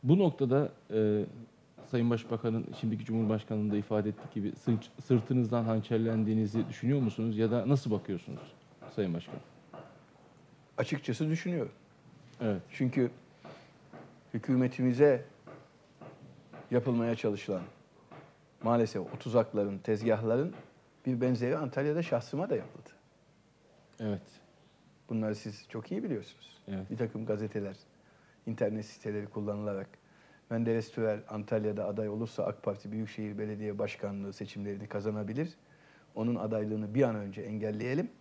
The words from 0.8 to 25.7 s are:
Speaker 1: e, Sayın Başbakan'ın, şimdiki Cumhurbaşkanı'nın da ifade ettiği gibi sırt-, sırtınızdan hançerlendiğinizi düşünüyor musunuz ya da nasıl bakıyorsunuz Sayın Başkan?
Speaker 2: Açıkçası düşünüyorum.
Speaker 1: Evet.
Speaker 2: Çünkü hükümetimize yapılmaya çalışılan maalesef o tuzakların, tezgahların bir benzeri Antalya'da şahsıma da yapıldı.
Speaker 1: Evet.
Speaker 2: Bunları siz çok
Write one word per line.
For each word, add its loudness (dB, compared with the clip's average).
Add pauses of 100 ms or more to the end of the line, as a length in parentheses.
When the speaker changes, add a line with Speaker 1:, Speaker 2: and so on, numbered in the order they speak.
Speaker 1:
e, 4 (680)
Sayın 4
Başbakan'ın, 0 (140)
şimdiki 0
Cumhurbaşkanı'nın 0
da 2
ifade 0
ettiği -10
gibi -2
sırt-, 0 (120)
sırtınızdan 4
hançerlendiğinizi 2
düşünüyor 2
musunuz 0
ya 4
da 2
nasıl 4
bakıyorsunuz -4 (540)
Sayın 0
Başkan? -6 (1400)
Speaker 2:
Açıkçası 0
düşünüyorum. -2 (680)
Speaker 1:
Evet. 0 (100)
Speaker 2:
Çünkü 2 (1200)
hükümetimize 4 (1500)
yapılmaya 2
çalışılan -2 (1000)
maalesef 2 (140)
o -8
tuzakların, 2
tezgahların 2 (520)
bir 2
benzeri 2
Antalya'da 0
şahsıma -2
da 2
yapıldı. -8 (1120)
Speaker 1:
Evet. -2 (880)
Speaker 2:
Bunları 0
siz -12
çok -8